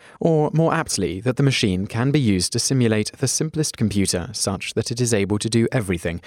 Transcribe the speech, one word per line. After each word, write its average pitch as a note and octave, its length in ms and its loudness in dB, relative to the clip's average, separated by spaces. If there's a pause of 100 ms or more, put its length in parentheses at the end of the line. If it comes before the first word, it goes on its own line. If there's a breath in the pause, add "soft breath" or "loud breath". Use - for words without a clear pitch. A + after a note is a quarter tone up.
(200 loud breath)
Or, D#3 340 2
more D#3 180 2
aptly, F#2+ 500 -2
that B2+ 140 0
the C#3+ 60 0
machine G#2+ 460 2
can B2+ 240 0
be D3 80 2
used G2 320 2
to - 80 -2
simulate A2 580 2
the C3 80 0
simplest - 500 -2
computer G2 560 0
such - 420 -4
that A2+ 180 -2
it A#2 80 -4
is A#2 120 2
able G2+ 280 0
to - 100 -2
do A#2 220 4
everything F2+ 540 -2